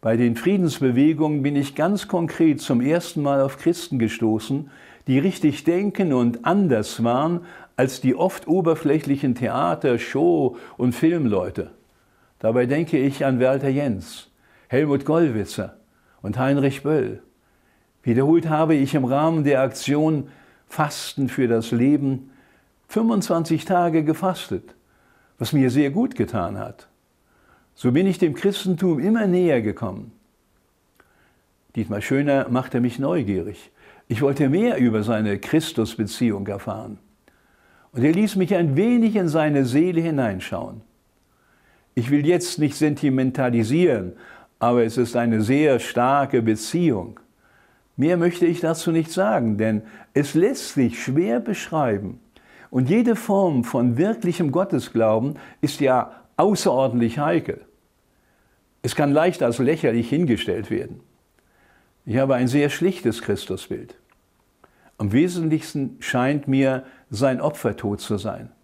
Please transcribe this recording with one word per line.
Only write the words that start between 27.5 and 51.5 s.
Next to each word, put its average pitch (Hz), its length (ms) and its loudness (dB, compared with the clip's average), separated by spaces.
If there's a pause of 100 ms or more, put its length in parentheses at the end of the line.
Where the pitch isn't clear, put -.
So 123 180 0
bin 175 140 4
ich 180 100 0
dem 160 160 2
Christentum 185 680 0
immer 214 260 2
näher 175 360 2
gekommen. 104 500 -6 (1700)
Dietmar 104 240 -4
Schöner 139 480 0
machte 127 320 -2
mich 120 180 -2
neugierig. 104 720 -4 (380)
Ich 117 120 -2
wollte 139 280 2
mehr 208 300 0
über 110 240 2
seine 107 360 0
Christusbeziehung 110 1080 -2
erfahren. 104 500 -10 (960)
Und 120 100 0
er 151 80 4
ließ 202 240 2
mich 185 180 2
ein 170 220 2
wenig 226 400 2
in 180 140 2
seine 147 360 2
Seele 165 360 2
hineinschauen. 110 800 -4 (1120)
Ich 120 160 -2
will 143 140 2
jetzt 175 340 0
nicht 143 160 0
sentimentalisieren, 131 1400 0 (440)
aber 120 260 2
es 113 140 -2
ist 117 180 -2
eine 117 260 2
sehr 135 380 2
starke 131 600 0
Beziehung. 110 800 0 (760)
Mehr 175 220 2
möchte 170 280 2
ich 165 140 2
dazu 165 320 -2
nicht 160 200 0
sagen, 165 460 0
denn 110 260 0 (300)
es 143 200 0
lässt 196 400 0
sich 120 280 0
schwer 190 380 0
beschreiben. 123 800 -4 (520)